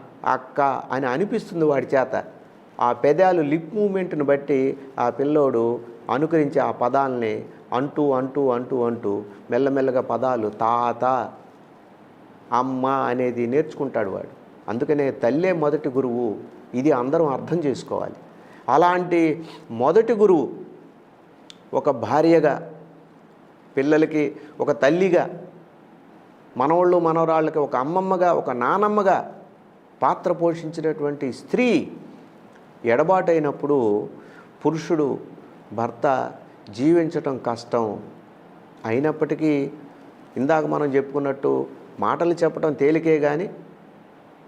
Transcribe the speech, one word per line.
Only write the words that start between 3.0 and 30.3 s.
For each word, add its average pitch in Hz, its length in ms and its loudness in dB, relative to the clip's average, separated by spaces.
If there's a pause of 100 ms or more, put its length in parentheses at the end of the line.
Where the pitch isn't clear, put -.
లిప్ 160 320 -2
మూవ్‌మెంట్‌ను 190 500 -2
బట్టి 139 540 0 (200)
ఆ 120 120 2
పిల్లోడు 123 680 0 (300)
అనుకరించి 147 480 2
ఆ 120 120 0
పదాలని 120 760 -2 (280)
అంటూ, 139 400 0
అంటూ, 131 380 0
అంటూ, 123 340 -2
అంటూ 110 380 -2 (280)
మెల్లమెల్లగా 131 500 2
పదాలు 120 480 -2
తాత, 120 840 0 (1200)
అమ్మ 127 340 -2
అనేది 127 600 0
నేర్చుకుంటాడు 131 640 -2
వాడు. 95 180 -8 (400)
అందుకనే 135 420 0
తల్లే 147 420 0
మొదటి 151 360 0
గురువు, 123 480 -2 (380)
ఇది 135 180 2
అందరం 143 340 2
అర్థం 127 300 -2
చేసుకోవాలి. 101 580 -4 (540)
అలాంటి 165 760 2 (260)
మొదటి 165 420 2
గురువు 190 400 4 (1200)
ఒక 135 160 0
భార్యగా, 143 840 2 (1040)
పిల్లలకి 151 600 2 (240)
ఒక 139 220 0
తల్లిగా, 165 600 2 (1120)
మనవళ్ళు 175 420 4
మనవరాళ్ళకి 160 600 2
ఒక 139 180 -2
అమ్మమ్మగా, 175 560 2
ఒక 139 180 0
నానమ్మగా 185 880 2 (640)
పాత్ర 175 300 0